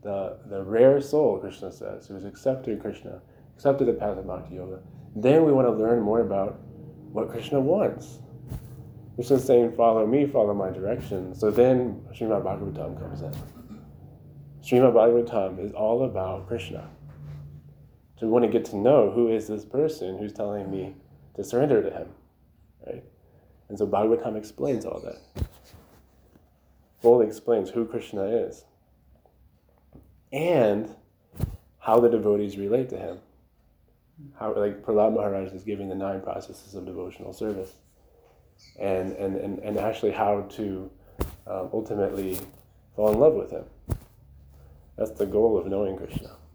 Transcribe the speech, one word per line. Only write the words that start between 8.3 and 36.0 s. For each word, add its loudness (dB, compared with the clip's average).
Krishna 2
is 0
saying, 6
"Follow 4
me, 4
follow 2
my -2
direction." -6
So 2
then 4
Srimad -2
Bhagavatam -6
comes -10
in. -10
Srimad 6
Bhagavatam 4
is -6
all 0
about -6
Krishna. -10
So -4
we 2
want 6
to 2
get 2
to -6
know 6
who 2
is 0
this -6
person -4
who's -8
telling -6
me -8
to -6
surrender 2
to -2
him, -12
right? -12
And -10
so 0
Bhagavatam 2
explains -6
all -8
that. -10
Fully 8
explains 0
who -2
Krishna -6
is -4
and 2
how 4
the 6
devotees 2
relate -2
to -8
him. -10
How, -6
like, -2
Prahlad 2
Maharaj -4
is -14
giving -8
the -6
nine -6